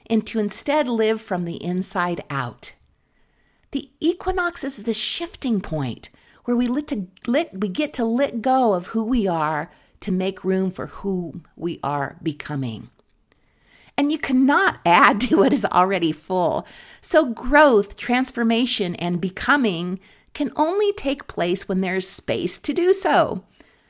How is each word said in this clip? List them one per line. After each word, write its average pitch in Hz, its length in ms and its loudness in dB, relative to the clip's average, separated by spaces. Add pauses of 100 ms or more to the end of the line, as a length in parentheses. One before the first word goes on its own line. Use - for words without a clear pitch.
and 220 180 2
to 226 120 -2
instead 247 500 0
live 220 320 0
from 175 240 -4
the 170 180 -8
inside 180 640 -2
out. 127 440 -8 (960)
The - 180 -8 (100)
equinox 349 640 -2
is 269 200 -4
the 226 100 0
shifting 247 680 -2
point 143 500 -6 (360)
where 240 100 0
we 240 120 2
let 277 200 -2
to, 202 200 -6 (200)
let, 262 320 -2
we 208 80 0
get 285 280 -4
to 240 100 0
let 233 360 0
go 254 320 4
of 180 140 -2
who 226 160 -2
we 220 240 0
are 160 420 -2 (320)
to - 100 -4
make 185 320 -2
room 185 260 2
for - 180 -8
who 180 540 -6 (140)
we 165 280 -6
are 143 380 -4
becoming. 135 680 -6 (1080)
And 285 140 0
you 311 60 -2
cannot 277 640 2
<laughs> - 40 -20
add 202 360 6
to - 160 2
what 196 140 6
is 214 140 2
already 180 460 2
full. 170 560 -2 (340)
So 311 240 4
growth, 254 720 4
transformation, 240 960 0
and 175 240 -2
becoming 185 800 0 (340)
can 294 220 -4
only 403 380 2
take 277 340 -4
place 180 400 -2
when 190 140 0
there's 185 260 -2
space - 520 -2
to - 120 -4
do 349 220 2
so. 208 500 2 (460)